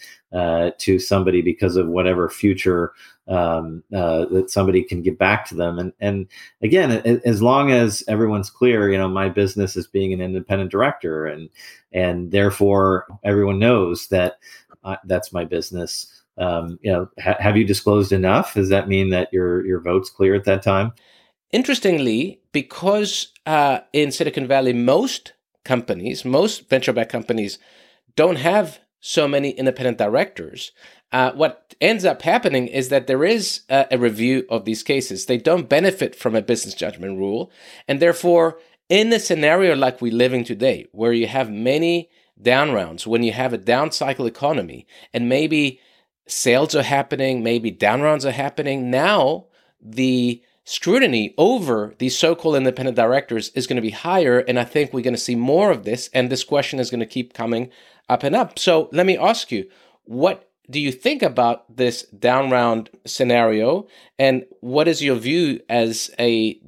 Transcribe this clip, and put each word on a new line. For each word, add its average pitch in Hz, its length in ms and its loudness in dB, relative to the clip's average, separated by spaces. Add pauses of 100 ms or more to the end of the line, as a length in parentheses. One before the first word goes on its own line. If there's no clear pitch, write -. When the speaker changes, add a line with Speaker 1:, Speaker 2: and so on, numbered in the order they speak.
(320)
Speaker 1:
uh, 85 460 0
to 95 200 2
somebody 92 440 2
because 87 340 0
of 87 120 2
whatever 90 420 0
future, 90 640 0 (340)
um, 82 560 -4 (100)
uh, 85 320 0
that 92 240 0
somebody 92 320 2
can 87 200 -6
give 82 160 -2
back 98 280 2
to - 80 -14
them? 85 240 -4
And, 90 220 -6
and 98 260 -4 (360)
again, 143 280 2
a-, 117 380 2
as 107 140 2
long 135 280 4
as 117 380 2
everyone's 107 420 0
clear, 113 400 2
you 95 60 4
know, 95 120 0
my 98 200 -2
business 98 480 0
is 90 100 -6
being 95 260 -2
an 92 80 -4
independent 92 500 -4
director, 87 560 -2
and, 78 220 -10 (440)
and 90 400 -2
therefore 98 720 2 (160)
everyone 101 380 2
knows 104 480 2
that, 90 300 0 (440)
uh, 95 220 -8
that's 90 280 -4
my 87 120 -6
business. 85 800 -8 (120)
Um, 87 460 -4
you 104 80 0
know, 92 180 0 (120)
ha-, 101 180 0
have 104 180 2
you 110 80 4
disclosed 101 460 2
enough? 95 440 2
Does 95 160 0
that 98 180 2
mean 95 220 2
that 90 220 -2
your, 90 320 0
your 92 160 -2
vote's 87 300 -2
clear 98 240 2
at 98 100 -2
that 98 180 0
time? 101 300 0 (600)
Speaker 2:
Interestingly, 160 880 0 (120)
because, 196 760 -2 (160)
uh, 143 360 2 (120)
in 143 180 2
Silicon 139 360 -4
Valley, 131 260 2
most 131 640 0 (300)
companies, 113 600 -4
most 156 460 0
venture-backed 120 420 0
companies 113 460 -4 (580)
don't 165 200 4
have 170 440 0 (240)
so 151 240 0
many 143 220 0
independent 127 480 -2
directors, 104 760 -4 (380)
uh, 127 220 0
what - 480 -4
ends 190 260 2
up 160 160 -2
happening 165 460 0
is 131 200 -4
that 131 180 0
there 135 180 0
is 208 440 -2
a, 135 220 2
a 131 80 0
review 120 500 0
of 113 160 -4
these 110 180 -6
cases. 117 440 -4
They 127 100 0
don't 156 320 0
benefit 165 460 0
from 110 200 -4
a 113 60 2
business 110 340 -4
judgment 92 440 -8
rule. 104 320 -4 (360)
And 139 140 -4
therefore, 170 600 2 (280)
in 214 240 4
a 226 60 4
scenario 170 560 2
like 131 260 0
we're 117 120 -2
living 123 320 2
today, 120 480 -2
where 113 200 0
you 117 140 0
have 120 240 -4
many 156 580 -2 (320)
down 131 320 2
rounds, 87 340 -4
when 117 180 0
you 113 80 0
have 127 200 -4
a 113 60 -6
down 120 320 0
cycle 139 360 -4
economy, 113 600 -4 (260)
and 120 160 -2
maybe 147 520 0 (480)
sales 131 460 2
are 143 80 2
happening, 131 600 -2
maybe 113 280 0
down 104 300 0
rounds 151 240 2
are 135 60 0
happening, 135 600 -4
now 165 560 0 (360)
the 123 580 0 (240)
scrutiny 170 760 0
over 147 600 2
these 127 180 -2
so-called 160 400 0
independent 131 400 0
directors 120 540 0
is 127 160 -4
gonna 127 140 -2
be 110 100 -4
higher, 160 480 2
and 127 200 0
I 120 60 0
think 147 280 -2
we're 127 100 -4
gonna 120 140 -2
see 123 180 -4
more 147 360 2
of 117 140 -2
this, 110 300 -6
and 127 160 0
this 127 140 -4
question 143 340 -2
is 120 120 -4
gonna 117 160 -4
keep 120 280 -8
coming 117 360 -4 (380)
up - 140 0
and 139 140 0
up. - 220 -2
So 160 340 2
let 175 140 2
me 190 100 2
ask 208 340 0
you, 101 180 -6 (360)
what 139 440 -2 (220)
do 135 80 -6
you 143 140 -2
think 262 300 -2
about 120 540 0
this 123 280 0
down 123 440 0
round 117 420 0 (140)
scenario, 120 840 2 (300)
and 131 260 2 (160)
what 139 260 0
is 160 160 0
your 135 140 0
view 139 520 -2
as 113 500 -2
a 113 360 0 (140)